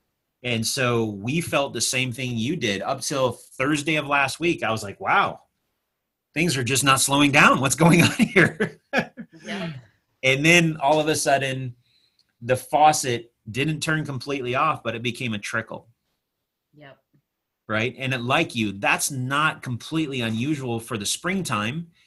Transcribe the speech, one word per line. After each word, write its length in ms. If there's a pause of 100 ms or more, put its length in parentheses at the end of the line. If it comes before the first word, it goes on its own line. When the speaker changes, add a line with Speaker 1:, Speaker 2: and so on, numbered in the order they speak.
(420)
Speaker 1:
And 240
so 380
we 360
felt 340
the 60
same 320
thing 240
you 200
did. 260
Up 200
till 300
Thursday 640
of 120
last 320
week, 220
I 80
was 120
like, 180
"Wow, 400 (960)
things 220
are 80
just 200
not 160
slowing 320
down. 280
What's 140
going 280
on 100
<laughs> 60
here?" 640 (640)
Speaker 2:
Yeah. 280 (500)
Speaker 1:
And 220
then 360
all 200
of 80
a 80
sudden, 580 (680)
the 140
faucet 760 (180)
didn't 300
turn 240
completely 520
off, 260
but 120
it 80
became 320
a 40
trickle. 500 (880)
Speaker 2:
Yep. 200 (720)
Speaker 1:
Right? 300
And 160
it, 60
like 340
you, 180
that's 380
not 520
completely 580
unusual 580
for 180
the 100
springtime 840 (180)